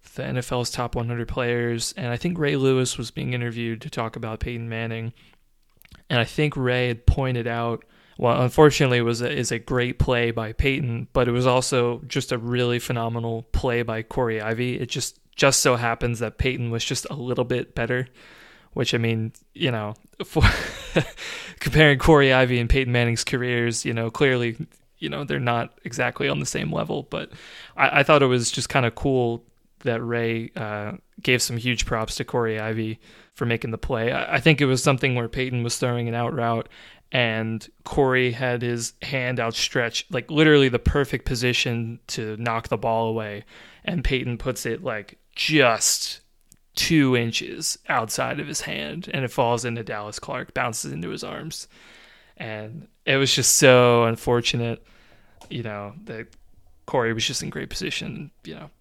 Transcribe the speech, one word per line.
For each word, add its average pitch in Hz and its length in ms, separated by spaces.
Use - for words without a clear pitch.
the 127 100
N 131 140
F 123 120
L's 123 200
top 120 260
one 120 120
hundred 120 200
players, 120 680
and 135 120
I 120 80
think 175 220
Ray 147 180
Lewis 131 420
was 117 120
being 135 220
interviewed 117 500
to 156 80
talk 113 260
about 113 240
Peyton 117 280
Manning, 113 440
and - 100
I 117 60
think 151 320
Ray 123 320
had 117 180
pointed 127 400
out, 117 380
well, 123 240
unfortunately, 135 560
it 120 40
was 117 200
a, 120 80
is 127 220
a 117 80
great 123 400
play 120 320
by 113 200
Peyton, 135 600
but 123 160
it - 20
was 123 160
also 123 600
just - 240
a 123 60
really 120 420
phenomenal 117 720
play 120 300
by 110 200
Corey 113 380
Ivy. 117 400
It 120 100
just, - 300
just 139 240
so 127 160
happens 117 420
that 110 200
Peyton 123 320
was 113 140
just - 240
a - 60
little 127 300
bit 123 320
better, 123 320
which, - 220
I 127 40
mean, 113 340
you - 160
know, 107 240
for - 180
<laughs> - 540
comparing 143 380
Corey 139 340
Ivy 127 260
and 117 100
Peyton 127 240
Manning's 120 320
careers, 120 600
you 123 100
know, 113 160
clearly, 123 460
you 160 100
know, 143 140
they're 143 160
not 120 460
exactly 127 440
on 143 120
the 139 60
same - 260
level, - 320
but - 260
I, 135 240
I - 20
thought 147 200
it 135 40
was 123 240
just - 180
kinda 123 220
cool 120 540
that 120 200
Ray, 117 540
uh, 107 360
gave 123 180
some 120 160
huge 117 300
props 110 300
to 127 80
Corey 113 360
Ivy 110 400
for - 140
making 117 240
the 110 80
play. 117 340
I, 135 240
I - 40
think 151 200
it 147 60
was 131 160
something 135 320
where 120 120
Peyton 127 360
was 117 160
throwing 120 280
an 117 80
out 117 200
route 117 340
and 113 540
Corey 127 460
had 123 300
his 120 400
hand 127 400
outstretched, 117 720
like, 127 180
literally 151 380
the 120 100
perfect 139 460
position 120 760
to 107 280
knock 113 320
the 120 80
ball 113 320
away. 107 360
And 165 220
Peyton 127 320
puts 127 300
it, 113 180
like, 110 340
just - 840
two 139 400
inches - 600
outside 123 520
of 151 60
his - 140
hand, 151 520
and 135 120
it 123 60
falls 120 340
into 117 180
Dallas 104 360
Clark, - 360
bounces 127 380
into 160 160
his - 160
arms. 135 440
And 110 500
it 139 120
was 135 180
just - 220
so 123 480
unfortunate, 117 800
you 120 120
know, 104 320
that 113 240
Corey 117 260
was 113 140
just - 160
in - 80
great 135 200
position, - 600
you 156 100
know 151 160